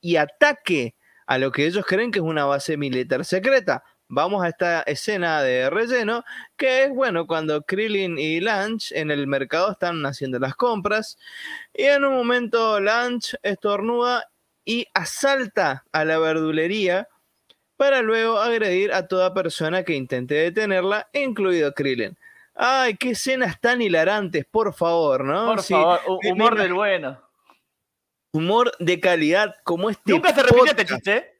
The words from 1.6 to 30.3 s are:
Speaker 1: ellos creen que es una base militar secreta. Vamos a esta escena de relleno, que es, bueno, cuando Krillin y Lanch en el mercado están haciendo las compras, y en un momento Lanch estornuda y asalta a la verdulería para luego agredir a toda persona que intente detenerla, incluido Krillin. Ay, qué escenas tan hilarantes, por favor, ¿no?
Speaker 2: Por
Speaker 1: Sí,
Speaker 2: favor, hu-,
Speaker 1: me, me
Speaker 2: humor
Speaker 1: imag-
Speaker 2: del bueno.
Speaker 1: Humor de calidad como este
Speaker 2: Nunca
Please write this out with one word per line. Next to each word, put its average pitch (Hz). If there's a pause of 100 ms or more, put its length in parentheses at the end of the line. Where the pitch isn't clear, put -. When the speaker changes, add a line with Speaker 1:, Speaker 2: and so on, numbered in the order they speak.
Speaker 1:
ellos 180
creen 214
que 208
es 165
una 156
base 143
militar 131
secreta. 190 (300)
Vamos 185
a 170
esta 170
escena 165
de 131
relleno, 233 (320)
que 262
es, 277
bueno, 214
cuando 156
Krillin 196
y 156
Lanch 214
en 151
el 143
mercado 139
están 170
haciendo 131
las 131
compras, 214 (560)
y -
en 277
un 269
momento 233
Lanch 233
estornuda 226 (360)
y 226
asalta 196
a 156
la 160
verdulería 160 (680)
para 269
luego 226
agredir 208
a 185
toda 185
persona 170
que 170
intente 131
detenerla, 190
incluido 190
Krillin. 127 (380)
Ay, 254
qué 254
escenas 254
tan 240
hilarantes, 170
por 214
favor, 160
¿no? 175
Speaker 2:
Por 220
Speaker 1:
Sí, 190
Speaker 2:
favor, 165
hu-, 185
Speaker 1:
me, 202
me 180
Speaker 2:
humor 220
Speaker 1:
imag- 214
Speaker 2:
del 180
bueno. 180 (1120)
Speaker 1:
Humor 202
de 170
calidad 180
como 180
este 202
Speaker 2:
Nunca 339